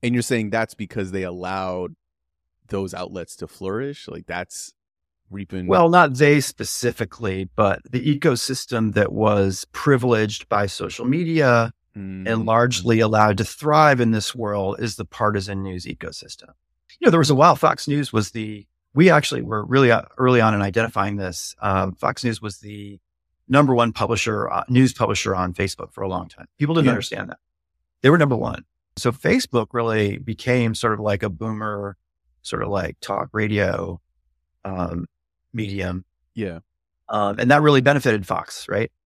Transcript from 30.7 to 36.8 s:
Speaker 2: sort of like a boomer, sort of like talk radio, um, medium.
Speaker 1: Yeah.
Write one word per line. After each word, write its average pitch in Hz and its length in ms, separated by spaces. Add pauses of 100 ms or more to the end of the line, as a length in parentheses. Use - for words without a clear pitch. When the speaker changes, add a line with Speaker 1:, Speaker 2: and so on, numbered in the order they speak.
Speaker 2:
sort 110 200
of 107 80
like 104 220
a 110 60
boomer, 104 680 (440)
sort - 220
of 104 60
like 92 320
talk 98 320
radio, 101 680 (640)
um, 87 440 (440)
medium. 98 540 (300)
Speaker 1:
Yeah. 95 240 (500)